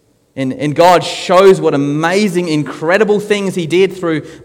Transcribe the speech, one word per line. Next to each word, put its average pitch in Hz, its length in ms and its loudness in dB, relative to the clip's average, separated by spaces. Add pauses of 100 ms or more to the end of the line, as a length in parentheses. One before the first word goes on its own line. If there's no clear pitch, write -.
(340)
And, 131 200 -6
and 147 200 -4
God 165 300 4
shows 190 560 2
what 156 140 0
amazing, 165 720 -2
incredible 175 720 0
things 202 360 -4
he 185 120 -4
did 180 240 2
through 165 300 -4 (240)